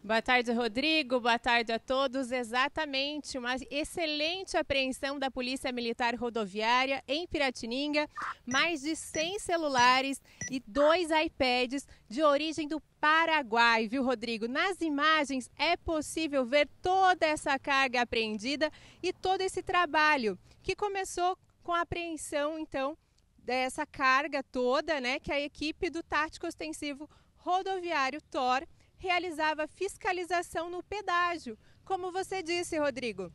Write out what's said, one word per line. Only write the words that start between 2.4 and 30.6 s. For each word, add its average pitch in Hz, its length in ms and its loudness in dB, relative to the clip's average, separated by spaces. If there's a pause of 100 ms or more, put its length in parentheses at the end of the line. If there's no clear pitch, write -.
uma 247 200 -4 (120)
excelente 311 880 -4
apreensão 277 640 -2
da 269 140 -2
Polícia 262 400 -4
Militar 240 420 -2
Rodoviária 233 920 0
em 330 180 -2
Piratininga. 285 800 -2 (380)
Mais 285 360 0
de 311 120 -2
cem 339 460 -6
celulares 262 840 4 (260)
e 254 160 -6
dois 302 460 4
iPads 262 800 0 (200)
de 247 140 -2
origem 302 460 2
do 302 120 -4 (200)
Paraguai, 233 880 4
viu, 247 160 0
Rodrigo? 233 420 -2
Nas 330 340 0
imagens 294 760 2
é 330 180 2
possível 302 680 -2
ver 285 240 4 (120)
toda 370 460 4
essa 302 320 0
carga 269 440 2
apreendida 233 680 0 (320)
e 359 100 -2
todo 370 280 0
esse 370 200 -2
trabalho 302 800 2 (240)
que 370 140 -2
começou 381 600 -2 (280)
com 349 80 -4
a 339 80 2
apreensão, 320 800 -4
então, 294 360 -4 (420)
dessa 262 460 -2
carga 277 600 2
toda, 277 560 0
né, 254 180 -2
que - 140 -6
a 285 80 0
equipe 302 500 -4
do 320 100 -6
Tático 311 460 -4
Ostensivo 302 640 -8 (280)
Rodoviário 349 920 -2
tor 262 340 0 (340)
realizava 311 680 -2
fiscalização 349 1000 -4